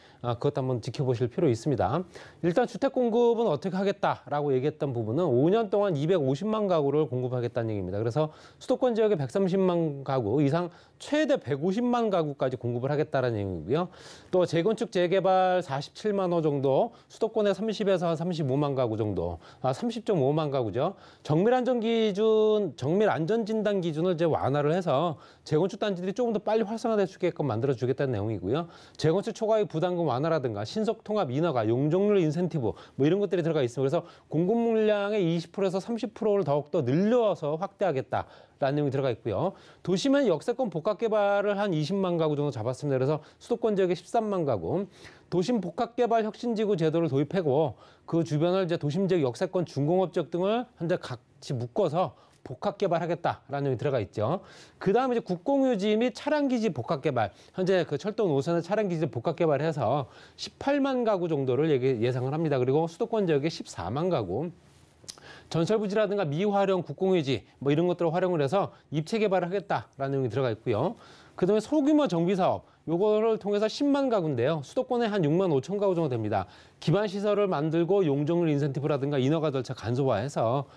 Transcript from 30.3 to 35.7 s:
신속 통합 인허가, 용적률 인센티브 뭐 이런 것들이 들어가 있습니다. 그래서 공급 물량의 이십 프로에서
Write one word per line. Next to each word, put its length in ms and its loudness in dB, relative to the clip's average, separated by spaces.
신속 380 -4
통합 260 -2
인허가, 380 0
용적률 500 2
인센티브 540 0
뭐 120 2
이런 120 2
것들이 240 0
들어가 180 0
있습니다. 200 -2
그래서 280 0
공급 280 0
물량의 800 2
이십 160 -6
프로에서 280 -2